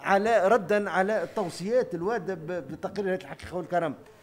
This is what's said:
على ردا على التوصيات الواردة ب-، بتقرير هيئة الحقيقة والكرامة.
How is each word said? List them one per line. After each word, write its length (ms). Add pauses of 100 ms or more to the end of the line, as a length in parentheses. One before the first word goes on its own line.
على 460
ردا 420
على 340
التوصيات 720
الواردة 380
ب-، 140
بتقرير 640
هيئة 100
الحقيقة 360
والكرامة. 380 (280)